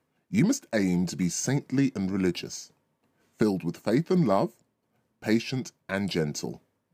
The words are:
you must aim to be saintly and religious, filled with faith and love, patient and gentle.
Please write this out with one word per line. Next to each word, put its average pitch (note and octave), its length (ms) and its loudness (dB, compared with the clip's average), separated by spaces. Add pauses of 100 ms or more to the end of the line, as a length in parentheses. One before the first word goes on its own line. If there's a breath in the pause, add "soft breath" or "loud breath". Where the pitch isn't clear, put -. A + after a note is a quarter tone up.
(300)
you A#2 140 4
must B3+ 280 0
aim F#2 340 2
to D#2+ 100 -10
be F2+ 120 0
saintly C3+ 680 0
and F#2+ 120 -4
religious, - 640 -4 (640)
filled G2 280 2
with E2+ 140 -6
faith E3 340 0
and E3+ 160 4
love, G2+ 240 2 (680)
patient A#2 520 -2 (160)
and G2 200 -2
gentle. D2 540 -4 (320)